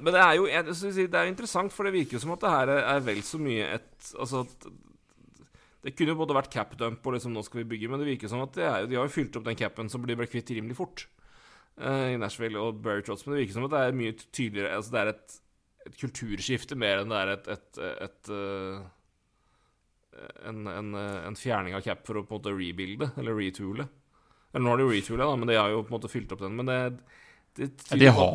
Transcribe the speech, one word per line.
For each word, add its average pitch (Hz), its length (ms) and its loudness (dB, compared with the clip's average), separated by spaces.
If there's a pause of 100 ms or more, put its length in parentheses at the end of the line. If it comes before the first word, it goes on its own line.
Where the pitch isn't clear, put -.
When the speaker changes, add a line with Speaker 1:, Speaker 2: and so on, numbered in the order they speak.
Speaker 1:
men 165 120 4
det 185 80 8
er 170 140 10
jo, 190 120 4
jeg, 156 180 0
jeg 165 100 -6
synes 190 200 -6
det 185 180 0
er 170 160 2
interessant, 196 420 -4
for - 120 -6
det 196 100 0
virker 165 200 0
jo 120 60 -4
som 147 120 -6
at 175 100 -6
det 208 80 2
her 135 180 4
er, 139 280 4
er 143 60 2
vel 107 200 0
så - 160 -8
mye 117 380 0
et, - 440 -14
altså, 131 280 -2
at - 180 -20 (1160)
det 135 120 -10
kunne 160 220 2
jo 160 80 0
både 147 80 0
vært 135 160 2
cap - 260 -4
dump 113 300 -4
og 131 80 0
liksom, 120 200 -4
nå 107 120 -6
skal 120 180 -8
vi 113 140 -6
bygge, 107 140 -6
men 135 80 -4
det 147 80 -2 (100)
virker 110 100 -8
som 120 140 -4
at 135 120 -8
det 175 120 -2
er, 113 220 0
de 123 80 -2
har 127 100 2
jo 139 80 -4
fylt 139 240 -2
opp 110 80 -6
den 117 100 -2
capen 110 320 -4
som 123 140 -6
blir 120 160 -2
ble 120 80 -4
kvitt 117 240 -6
rimelig 113 260 -6
fort, - 300 -8 (720)
eh, 131 360 -2
i 123 40 -2
Nashville 110 400 -4
og 107 240 -2
Barry 104 220 0
Trotz, 101 240 -8
men 143 80 -2
det 143 120 2
virker 98 60 -10
som 117 120 -2
at 139 60 -6
det 151 100 2
er 131 120 4
mye 117 200 -2
ty-, - 180 -20
tydeligere, 101 440 -2
altså, 107 160 -6
det 120 100 0
er 101 60 2
et, - 320 -6 (460)
et - 120 -20
kulturskifte 117 800 -4
mer 104 260 4
enn 107 80 -4
det 110 80 0
er 95 160 2
et, 98 140 -6
et, - 300 -10 (240)
et, - 280 -12
eh, 98 500 -6 (1700)
en, 107 200 -10
en, 104 280 -6
eh, 98 320 -6
en 104 80 -8
fjerning 98 400 -2
av 95 80 -4
cap - 220 -6
for 110 120 -6
å 104 80 -4
på - 100 -10
en 95 60 -8
måte 101 120 -4
rebuilde, 95 640 -4
eller 120 180 -4
retoole. 101 520 -4 (680)
Eller 131 100 0
nå 120 80 4
har 120 60 6
de 135 80 4
jo 123 80 4
retoolet, 113 340 0
da, 143 80 2
men 120 120 0
de 117 120 6
har 104 100 6
jo 110 140 0
på 107 100 -12
en 113 60 -4
måte 113 100 -8
fylt 107 220 -6
opp 95 80 -8
den, 98 160 -6
men 123 100 -4
det, 127 140 0 (800)
det - 100 -4
Speaker 2:
Ja, - 0 -
de - 320 -4
Speaker 1:
tyder 131 160 12
på 95 200 8